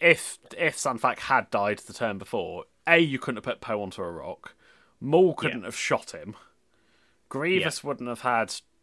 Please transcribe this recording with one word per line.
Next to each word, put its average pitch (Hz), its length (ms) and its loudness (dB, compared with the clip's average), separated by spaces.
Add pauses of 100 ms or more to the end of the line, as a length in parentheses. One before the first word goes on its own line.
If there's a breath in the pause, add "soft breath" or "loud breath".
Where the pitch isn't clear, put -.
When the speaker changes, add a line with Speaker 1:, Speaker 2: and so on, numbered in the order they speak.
Speaker 1:
i-, 170 40 6
if, - 340 4 (180)
if 160 180 0
Sunfac 123 440 0
had 127 300 2
died 104 300 2
the - 140 -18
turn 107 240 -4
before, 90 480 -6 (200)
A, 170 140 8
you 147 180 2
couldn't 123 200 -6
have - 80 -12
put 120 160 -4
Poe 107 200 -4
onto 98 220 -8
a 85 80 -6
rock, 82 440 -12 (440 soft breath)
Maul 160 360 6
couldn't 135 260 -4
Speaker 2:
Yeah. 90 60 -10
Speaker 1:
have 110 100 -10
shot - 340 -2
him, 85 240 -12 (920 loud breath)
Grievous 160 520 0
Speaker 2:
Yeah. 139 60 -10
Speaker 1:
wouldn't 123 220 -6
have 120 120 -8
had, 117 320 2 (300)